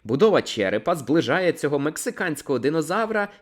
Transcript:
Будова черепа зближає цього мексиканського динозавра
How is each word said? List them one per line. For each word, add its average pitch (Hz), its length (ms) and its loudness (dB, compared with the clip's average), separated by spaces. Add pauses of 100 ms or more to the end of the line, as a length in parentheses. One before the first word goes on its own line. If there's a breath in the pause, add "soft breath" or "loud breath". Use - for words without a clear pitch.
Будова 143 380 4
черепа 107 540 0
зближає 165 560 0
цього 147 280 -2
мексиканського 151 800 -4
динозавра 185 680 -2 (140 loud breath)